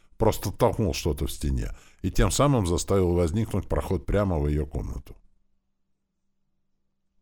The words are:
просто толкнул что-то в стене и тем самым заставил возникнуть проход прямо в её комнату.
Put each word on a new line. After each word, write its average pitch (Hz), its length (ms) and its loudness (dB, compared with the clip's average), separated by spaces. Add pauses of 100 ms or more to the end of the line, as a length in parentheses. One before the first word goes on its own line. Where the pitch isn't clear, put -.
(240)
просто 107 300 0
толкнул 104 400 2
что-то 73 340 -2
в - 60 -6
стене 64 420 -4 (260)
и 92 80 -2
тем 98 220 2
самым 131 340 2
заставил 87 480 2
возникнуть 87 540 0
проход - 380 -2
прямо 95 340 0
в 71 80 0
её 76 180 0
комнату. - 520 -10 (2000)